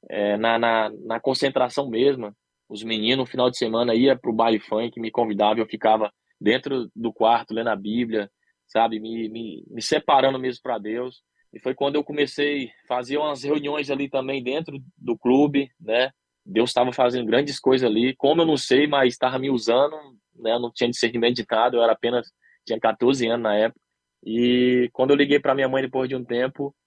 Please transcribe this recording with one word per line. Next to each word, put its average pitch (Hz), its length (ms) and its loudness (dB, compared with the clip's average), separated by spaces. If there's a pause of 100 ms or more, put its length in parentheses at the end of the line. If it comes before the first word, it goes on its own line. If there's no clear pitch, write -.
É, 104 280 -2
na, 113 220 0
na, 113 320 0 (140)
na 113 160 -6
concentração 135 680 -2
mesmo, 123 460 0 (340)
os 104 140 -14
meninos, 113 360 -2
no 131 80 -2
final 127 240 2
de 123 80 -12
semana, 117 360 0
ia 127 220 4
pro 123 160 -6
baile 113 260 2
funk, 113 420 -4
me 113 100 -6
convidavam, 110 480 0
eu 113 80 0
ficava 110 460 0 (280)
dentro 127 540 -2
do 113 180 -4
quarto, 113 420 2
lendo 117 140 -2
a 107 80 0
Bíblia, 107 540 -4 (360)
sabe? 113 340 0
Me, 113 280 -8
me, 110 380 -12
me 113 160 -12
separando 135 560 2
mesmo 127 240 -6
pra 123 160 -4
Deus. 117 440 -8 (300)
E 107 80 -20
foi 131 140 -4
quando 139 220 -2
eu 147 80 0
comecei 147 640 -2
a - 40 -16 (180)
fazer 127 300 -4
umas 147 240 -4
reuniões 143 480 -4
ali 139 180 -2
também 135 340 -4
dentro 139 360 -6 (180)
do 117 200 -4
clube, 139 540 2 (100)
né? 120 300 0 (340)
Deus 110 280 0
tava 123 200 2
fazendo 123 340 0
grandes 131 340 0
coisas 131 280 4
ali. 120 280 0
Como 160 260 2
eu 165 40 4
não 156 100 2
sei, 143 300 4
mas 135 300 2
tava 131 220 -2
me 135 120 -4
usando, 127 460 2 (380)
né? 113 180 -4
Eu 120 80 0
não 120 120 -6
tinha 120 180 -2
discernimento 120 460 0
de 117 140 -8
nada, 120 260 2
eu 117 60 4
era 113 100 4
apenas, 120 360 -2 (380)
tinha 110 140 -4
quatorze 120 460 2
anos 117 160 -2
na 107 120 0
época. 107 260 0 (460)
E 123 680 2
quando 131 180 0
eu 160 60 6
liguei 143 220 2
pra 135 160 0
minha 135 140 0
mãe 135 140 0
depois 131 260 -4
de 135 80 -6
um 127 80 -6
tempo 127 500 -4 (120)